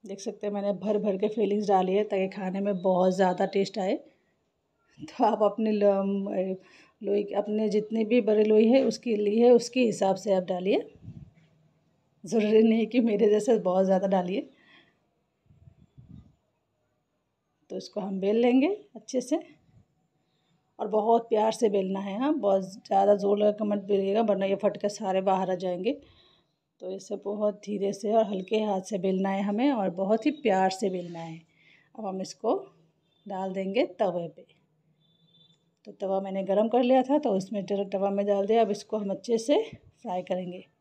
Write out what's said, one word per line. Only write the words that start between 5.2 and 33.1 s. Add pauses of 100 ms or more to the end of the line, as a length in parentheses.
आप
अपने
ल-, (460)
लोई,
अपने
जितने
भी
बड़े
लोई
है
उसके
लिए,
उसके
हिसाब
से
आप
डालिए। (1300)
ज़रूरी
नहीं
कि
मेरे
जैसे
बहुत
ज़्यादा
डालिए। (3250)
तो
इसको
हम
बेल
लेंगे (100)
अच्छे
से (1400)
और
बहुत
प्यार
से
बेलना
है।
हाँ,
बहुत
ज़्यादा
ज़ोर
लगा
के
मत
बेलिएगा,
वरना
ये
फट
के
सारे
बाहर
आ
जाएंगे। (800)
तो
इसे
बहुत
धीरे
से
और
हल्के
हाथ
से
बेलना
है
हमें
और
बहुत
ही
प्यार
से
बेलना
है। (580)
अब
हम
इसको (600)